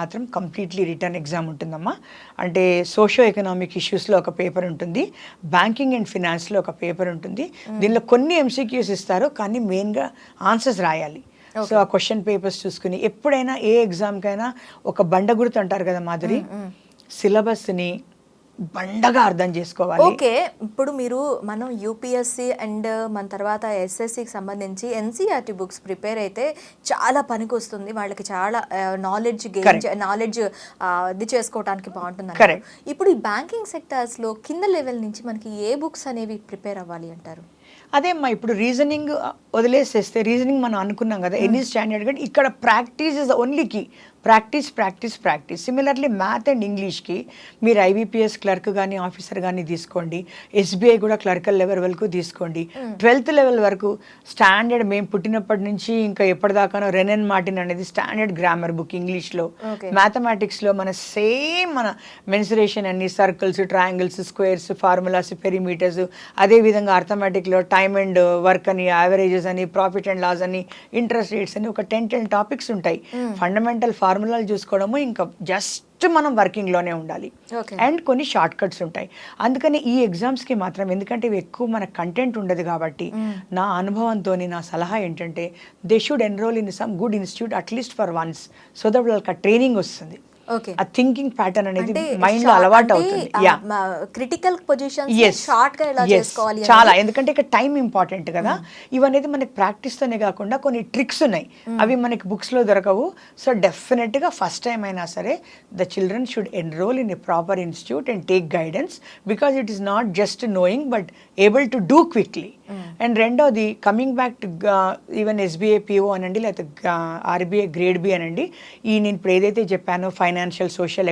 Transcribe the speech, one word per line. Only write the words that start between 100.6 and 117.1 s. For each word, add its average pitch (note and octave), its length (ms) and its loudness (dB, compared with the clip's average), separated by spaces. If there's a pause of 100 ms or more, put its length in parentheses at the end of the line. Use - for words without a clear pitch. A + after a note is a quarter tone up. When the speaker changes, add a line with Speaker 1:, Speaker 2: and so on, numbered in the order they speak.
Speaker 1:
ట్రిక్స్ - 280 -2
ఉన్నాయి, F#3+ 240 2
Speaker 2:
Mm. - 360 -6
Speaker 1:
అవి A3+ 120 4 (100)
మనకి A3+ 280 -4
బుక్స్లో B3 380 0
దొరకవు. G3+ 420 2 (320)
So C4+ 80 2 (140)
డెఫినెట్గా A#3+ 600 0
ఫస్ట్ - 360 -6
టైమ్ A3+ 240 -4
అయినా F3+ 180 -6 (100)
సరే, G3 180 -4 (460)
the F3+ 140 0
children G3+ 380 -2
should G3+ 160 -4 (140)
enroll E3+ 420 -2
in G#3+ 120 -4
a - 120 -14
proper E3+ 280 0 (100)
institute B3+ 460 -6
and G3 80 -6 (120)
take F3+ 160 2 (100)
guidance, D#3+ 360 -4 (380)
because C#4 300 2
it G#3+ 120 -6
is G3 60 -8 (120)
not A3+ 120 2 (160)
just - 200 -2 (160)
knowing F#3 260 2 (140)
but G3 80 -4 (440)
able B3+ 260 6
to B3 60 0 (120)
do D#4 80 10 (160)
quickly. F#3 340 -2 (200)
Speaker 2:
Mm. F#3+ 120 -14 (200)
Speaker 1:
And A#3 100 0 (100)
రెండోది, A3+ 540 2 (100)
coming A#3 240 2 (100)
back B3 120 0 (100)
to, G3+ 60 -6 (260)
uh, F#3+ 180 2 (280)
even G#3+ 200 0
ఎస్బీఐ G3 380 2
పీఓ G3+ 380 0
అనండి, F#3 240 -4
లేకపోతే, G3+ 220 -4
uh, E3 520 -4 (200)